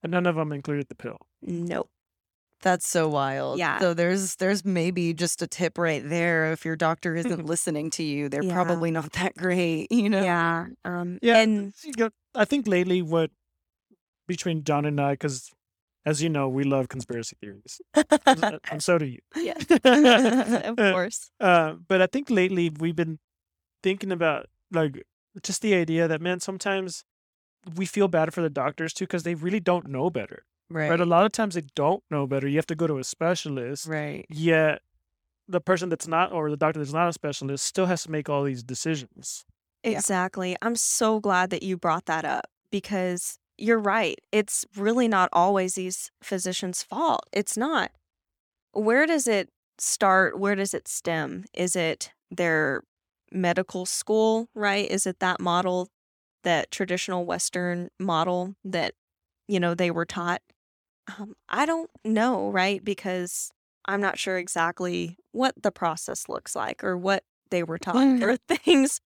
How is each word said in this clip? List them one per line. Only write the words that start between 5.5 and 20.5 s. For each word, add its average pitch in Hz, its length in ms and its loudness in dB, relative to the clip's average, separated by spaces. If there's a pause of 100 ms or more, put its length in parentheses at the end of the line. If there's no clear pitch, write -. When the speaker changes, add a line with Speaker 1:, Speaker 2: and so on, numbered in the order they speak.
Speaker 3:
right 160 280 0
there. 165 460 0
If 160 120 -8
your 160 120 -4
doctor 165 400 -2
isn't 170 300 -4
Speaker 1:
<laughs> - 0 -
Speaker 3:
listening 160 440 -2
to 165 120 -6
you, 147 260 -2
they're 143 140 -2
Speaker 2:
Yeah. 185 120 0
Speaker 3:
probably 170 360 0
not 160 220 -4
that 180 240 -2
great, 175 520 0
<laughs> - 40 -2
you 220 160 2
know? 196 140 2
Speaker 2:
Yeah. 170 440 0 (180)
Um, 175 380 -6
Speaker 1:
Yeah, 233 160 6
Speaker 2:
and 208 440 2
Speaker 1:
you 302 100 -12
got, 226 200 0 (220)
I 214 100 4
think 285 220 0
lately 180 360 2
what, 160 280 0 (960)
between 165 380 -4
John 147 200 2
and 147 160 0
I, 143 160 2
'cause 139 360 -6 (520)
as 151 180 0
you 165 60 0
know, 143 200 0
we 135 160 0
love 135 240 2
conspiracy 120 520 -10
theories. 101 460 -18
Speaker 2:
<laughs> - 400 4
Speaker 1:
And, 160 320 4 (120)
and 156 120 -6
so 175 160 4
do 156 80 0
you. 120 140 -10 (160)
Speaker 2:
Yes. 330 320 -4
Speaker 1:
<laughs> 320 160 6
Speaker 2:
<laughs> 247 800 6